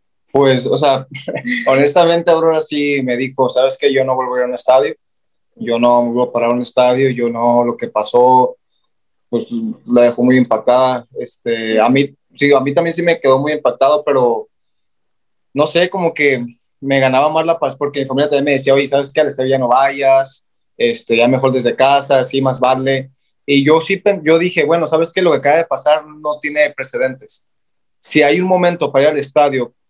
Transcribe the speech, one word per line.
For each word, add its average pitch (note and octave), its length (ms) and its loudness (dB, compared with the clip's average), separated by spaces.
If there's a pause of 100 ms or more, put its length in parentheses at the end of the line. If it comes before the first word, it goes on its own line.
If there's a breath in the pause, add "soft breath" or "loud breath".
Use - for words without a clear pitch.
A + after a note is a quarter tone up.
(320)
Pues, C3+ 340 2
o C#3+ 100 0
sea, C3+ 340 0
<laughs> - 560 -8
honestamente, E3 640 2
Aurora E3 300 2
sí D3 420 -2
me B2 140 -2
dijo, C3 320 -2
"¿Sabes C3 300 0
qué? C#3 140 0
Yo C3 120 0
no C3 100 -2
vuelvo B2+ 200 -4
a B2+ 40 -2
ir B2+ 60 0
a B2 40 -4
un B2+ 60 -6
estadio, B2+ 400 2 (640)
yo A#2 220 -4
no A#2+ 260 2
vuelvo A#2+ 200 -2
a A#2+ 80 -8
parar A#2 200 -2
un B2 100 -2
estadio, B2+ 480 0
yo A#2+ 180 -4
no, A#2+ 360 0
lo A#2+ 120 -4
que A2+ 120 -8
pasó, B2 680 2 (720)
pues, A#2 180 -6 (400)
la A#2+ 160 4
dejó A#2+ 200 0
muy B2+ 140 2
impactada". B2+ 680 0 (120)
Este, A2+ 640 -4
a A2+ 80 2
mí, C#3 260 0 (200)
sí, C#3+ 180 2
a C3+ 80 4
mí C#3 140 -4
también E3+ 200 -2
sí E3+ 80 -4
me E3 160 0
quedó C3+ 200 2
muy D3 140 -2
impactado, C#3+ 520 0
pero B2 440 0 (1080)
no C#3+ 120 0
sé, E3+ 220 0
como F3 240 -4
que C#3 320 0 (360)
me C3+ 200 0
ganaba C3 300 2
más D#3+ 140 -2
la E3 140 0
paz, D3 160 -4
porque C#3+ 260 -6
mi C3+ 60 -4
familia C3+ 220 -2
también C#3+ 160 0
me D3 80 0
decía, C3+ 220 0
"Oye, C#3 120 2
¿sabes C#3 260 -2
qué? - 80 -2
Al D3 80 2
estadio C3 220 -4
ya C3+ 80 0
no B2 100 -2
vayas, C3+ 760 0 (320)
este, A#2 400 -2
ya A#2 100 4
mejor C3 260 2
desde A#2+ 220 0
casa, C#3 460 2
así B2+ 220 -2
más C3 180 -2
vale". C3 500 -2 (400)
Y C#3 140 4
yo D#3 160 4
sí F#3 160 -4
pen-, D#3+ 260 0
yo D#3+ 160 4
dije, E3+ 280 0
Bueno, E3 200 0
¿sabes E3 240 -2
qué? F#3+ 120 -4
Lo F3+ 80 2
que C#3 80 2
acaba C#3+ 180 2
de E3+ 80 2
pasar D3+ 420 -2
no D3+ 320 -8
tiene D3 380 -2
precedentes. B2+ 720 -8 (500)
Si - 240 0
hay D#3 200 2
un F#3 40 -2
momento F3 460 0
para C#3 140 2
ir D#3 40 4
al D3+ 80 -4
estadio C#3 540 -2 (180)